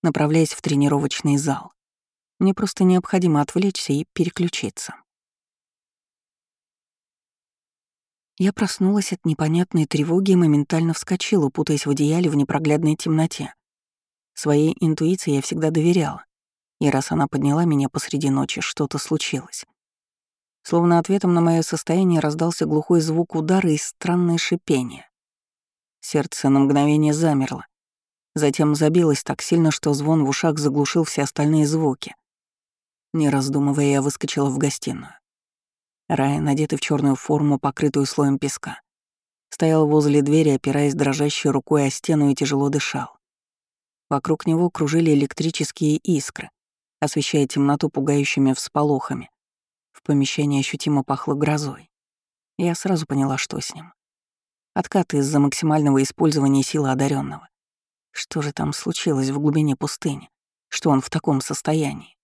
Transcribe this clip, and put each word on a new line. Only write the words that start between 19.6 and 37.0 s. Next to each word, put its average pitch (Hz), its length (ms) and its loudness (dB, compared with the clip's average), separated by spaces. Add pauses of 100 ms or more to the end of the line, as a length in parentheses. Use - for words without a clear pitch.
Словно 170 360 4
ответом 190 340 0
на 170 60 4
мое 165 220 2
состояние 170 580 0
раздался 160 460 -2
глухой 151 340 2
звук 160 360 -2
удара 175 340 0
и 151 80 2
странное 175 600 -2
шипение. 143 720 -4 (920)
Сердце - 480 -2
на 139 100 4
мгновение 147 540 2
замерло. 147 540 -2 (680)
Затем 151 400 2
забилось 156 480 2
так - 180 -8
сильно, 165 300 2
что 151 220 -2
звон 147 320 0
в 131 40 0
ушах 151 280 0
заглушил 147 480 0
все - 180 -2
остальные 151 440 2
звуки. 151 480 -2 (960)
Не 151 160 2
раздумывая, 139 560 0
я 139 160 2
выскочила 139 480 -2
в 135 80 -4
гостиную. - 560 -4 (960)
Райан, 147 400 0
одетый 151 280 0
в - 40 -6
черную 139 340 0